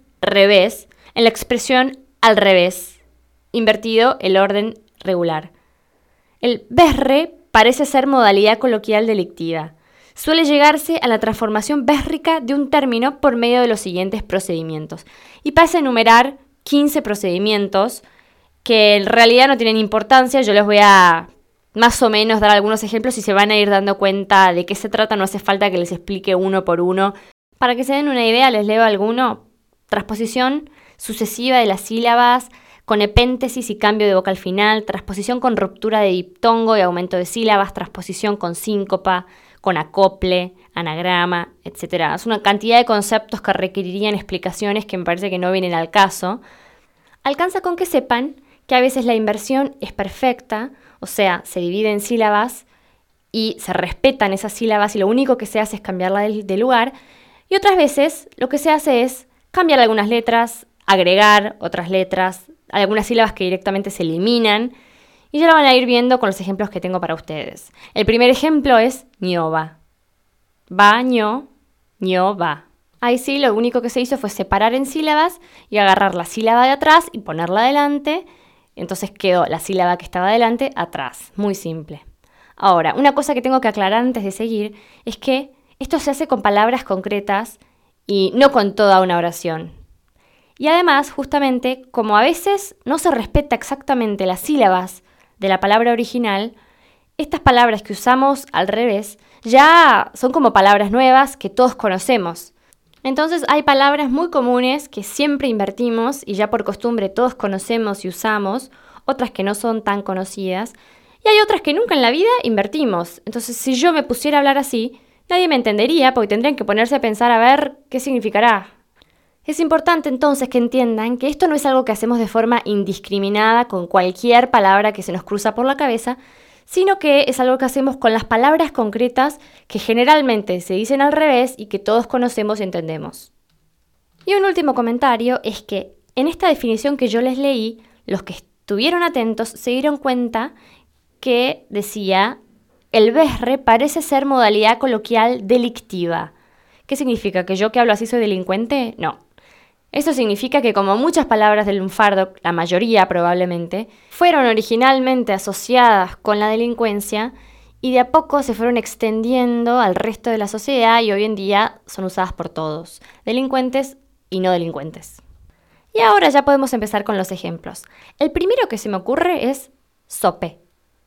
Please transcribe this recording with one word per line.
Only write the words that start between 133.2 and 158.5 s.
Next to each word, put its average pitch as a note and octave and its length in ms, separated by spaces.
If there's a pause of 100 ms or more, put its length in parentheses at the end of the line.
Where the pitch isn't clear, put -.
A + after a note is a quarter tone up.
Y F#4+ 100
un G4 100
último E4+ 280
comentario A#3+ 720
es G#3 180
que - 320 (220)
en C4+ 140
esta F4 180
definición C#4 480
que B3+ 140
yo A3+ 100
les B3+ 180
leí, A#3 460 (220)
los F#3+ 180
que F#3+ 80
estuvieron D4 720
atentos A3+ 460
se - 220
dieron C#4+ 260
cuenta B3 560 (640)
que B3 500
decía, G3+ 720 (540)
"El A3+ 180
besre C4+ 460
parece C4+ 440
ser C#4 240
modalidad A3+ 520
coloquial A#3 680
delictiva". F#3+ 880 (540)
¿Qué C#4 100
significa? G#3 500
¿Que F#3+ 120
yo G#3+ 160
que B3 80
hablo A#3 100
así G#3 140
soy A#3 160
delincuente? G#3+ 760
No. - 220 (760)
Esto D4 180
significa B3 520
que A3+ 100
como G3 240
muchas D#4+ 300
palabras G#3+ 400
del G3+ 100
lunfardo, F#3+ 640
la E3+ 100
mayoría F3+ 560
probablemente, F3 840 (200)
fueron D#4+ 380
originalmente B3 880
asociadas G3+ 800
con G#3 240
la G#3+ 100
delincuencia A3+ 840 (460)
y B3+ 120
de B3+ 80
a B3+ 100
poco D#4 320
se B3 140